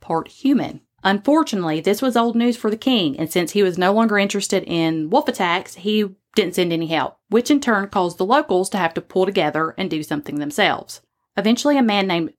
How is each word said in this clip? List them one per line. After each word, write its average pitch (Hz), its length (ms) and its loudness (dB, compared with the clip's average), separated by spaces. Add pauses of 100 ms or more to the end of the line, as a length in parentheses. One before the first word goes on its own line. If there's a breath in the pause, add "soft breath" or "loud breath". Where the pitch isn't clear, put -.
part - 280 -4
human. 247 520 -2 (240)
Unfortunately, 190 800 0
this 202 180 2
was 247 160 0
old 233 200 2
news 240 200 2
for 214 140 -2
the 220 80 -2
king, 202 400 0
and 160 120 -4
since 175 220 -2
he 202 100 4
was 180 140 2
no 180 160 2
longer 214 240 2
interested 196 500 0
in 160 440 -2
wolf 269 180 2
attacks, 185 460 -2
he 208 320 0 (280)
didn't 180 200 0
send 175 180 0
any 165 140 -2
help, 156 320 -4 (100)
which 233 220 0
in 285 100 4
turn 202 300 0
caused 175 260 -2
the 190 80 -2
locals 190 460 0
to 202 80 -4
have 165 160 0
to 170 80 -4
pull 185 240 0
together 160 500 -2
and 185 140 -4
do 156 120 -4
something 147 360 -6
themselves. - 640 -2 (360)
Eventually, 240 380 2
a 269 60 2
man 202 240 2
named 170 320 -2